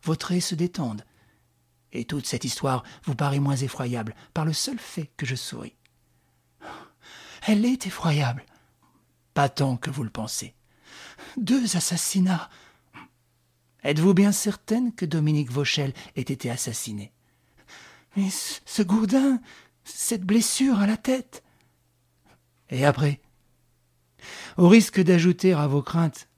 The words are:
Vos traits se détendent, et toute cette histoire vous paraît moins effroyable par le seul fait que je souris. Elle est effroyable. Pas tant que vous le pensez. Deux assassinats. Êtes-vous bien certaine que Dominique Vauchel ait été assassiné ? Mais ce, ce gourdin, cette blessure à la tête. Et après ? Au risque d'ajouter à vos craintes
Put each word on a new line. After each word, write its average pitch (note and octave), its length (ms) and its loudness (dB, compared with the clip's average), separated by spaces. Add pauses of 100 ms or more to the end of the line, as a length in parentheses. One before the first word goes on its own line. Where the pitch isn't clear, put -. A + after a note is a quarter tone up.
Vos D#3+ 120 0
traits F3 280 -2
se - 120 -4
détendent, D3 500 -4 (840)
et - 140 -8
toute C#3+ 220 -6
cette - 160 -6
histoire C3 400 -4 (200)
vous C#3 120 -4
paraît C#3+ 240 0
moins C#3 160 2
effroyable A#2+ 580 -6 (220)
par D#3 100 -2
le D#3+ 80 -2
seul B3+ 240 -6
fait - 400 -10
que - 80 -6
je B2+ 100 -4
souris. - 400 -12 (1700)
Elle G#3+ 180 4
est B3+ 220 0
effroyable. C#3+ 580 -2 (880)
Pas C#3+ 160 2
tant C3+ 280 -2
que - 120 -6
vous C3+ 140 -6
le A2 80 -6
pensez. A2+ 420 -8 (840)
Deux A#3 400 2
assassinats. F3+ 720 0 (1300)
Êtes-vous D#3 300 4
bien G3+ 180 6
certaine A3 600 -2
que - 120 -6
Dominique D3+ 460 0
Vauchel C3+ 420 -2 (220)
ait C3+ 60 -6
été B2+ 280 -6
assassiné ? A2 640 -8 (1000)
Mais G3 140 0
ce, - 360 -8
ce - 160 -4
gourdin, A3+ 580 2 (440)
cette - 400 -6
blessure A3+ 560 2
à G3+ 80 4
la G#3+ 100 2
tête. - 460 -4 (1300)
Et C3 140 -2
après ? C#3+ 380 4 (1400)
Au F3+ 100 8
risque G#3 320 8
d'ajouter F3+ 540 4
à D3 140 0
vos C#3 160 0
craintes - 540 -2